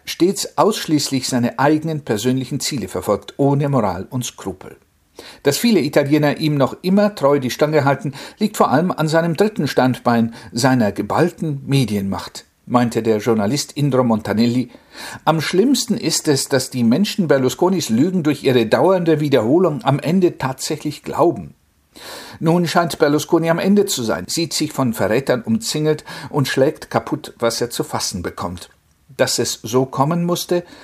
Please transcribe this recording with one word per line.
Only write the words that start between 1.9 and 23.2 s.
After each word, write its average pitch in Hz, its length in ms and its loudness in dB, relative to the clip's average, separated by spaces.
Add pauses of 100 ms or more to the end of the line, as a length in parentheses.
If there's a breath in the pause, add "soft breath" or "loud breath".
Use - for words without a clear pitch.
persönlichen 127 580 -2
Ziele - 280 -6
verfolgt, - 500 -4
ohne 143 300 2
Moral 104 400 0
und 127 160 -6
Skrupel. - 520 -12 (680 loud breath)
Dass 143 160 2
viele 226 220 4
Italiener 143 580 2
ihm 151 180 0
noch 135 280 0
immer 202 320 2
treu 143 240 2
die 127 100 -2
Stange 147 360 2
halten, 139 280 0 (240 loud breath)
liegt 208 200 -2
vor - 120 4
allem 165 220 2
an 156 160 -2
seinem 165 300 0
dritten 202 300 2
Standbein, 120 680 0 (160 loud breath)
seiner 120 400 2
geballten 135 760 -2
Medienmacht, 139 800 -2 (220)
meinte 120 340 0
der 110 180 2
Journalist 110 520 0
Indro 135 320 2
Montanelli. 117 680 0 (540 loud breath)
Am 156 180 2
schlimmsten 208 560 0
ist - 300 -4
es, 143 220 0
dass 131 200 0
die 127 140 -2
Menschen 160 440 2
Berlusconis 143 600 2
Lügen 165 320 2
durch 147 220 0
ihre 123 240 2
dauernde 160 520 2
Wiederholung 143 640 2
am 135 160 2
Ende 170 380 0
tatsächlich - 640 -6
glauben. 123 540 -2 (840 loud breath)
Nun 165 280 2
scheint 170 320 -2
Berlusconi 160 500 2